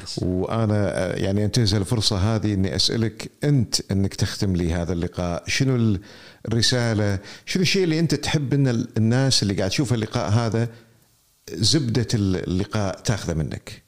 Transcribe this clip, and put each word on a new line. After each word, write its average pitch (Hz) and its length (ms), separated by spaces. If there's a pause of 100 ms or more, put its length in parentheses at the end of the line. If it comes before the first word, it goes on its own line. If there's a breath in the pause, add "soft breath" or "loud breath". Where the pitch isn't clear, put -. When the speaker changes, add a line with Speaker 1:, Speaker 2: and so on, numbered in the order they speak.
Speaker 1:
تسلم. - 240
Speaker 2:
وأنا، 104 460
آه، 92 420
يعني، 98 280
أنتهز 104 300
الفرصة 107 420
هذه 107 380
إني 95 220
أسألك - 540 (140)
أنت 139 320 (140)
إنك 98 240
تختم 98 420
لي 85 160
هذا 87 200
اللقاء. 87 540
شنو 131 300
ال-، 110 240 (480 loud breath)
الرسالة؟ 110 720 (280 loud breath)
شنو 185 160
الشيء 185 220
اللي 160 140
أنت 160 160
تحب 143 400
إن 139 140
ال-، 117 280
الناس 120 460
اللي 101 120
قاعد 95 160
تشوف 123 220
اللقاء 110 380
هذا، 113 380 (840 loud breath)
زبدة 117 640
ال-، 98 340
اللقاء، 95 520
تاخذه 92 340
منك؟ - 540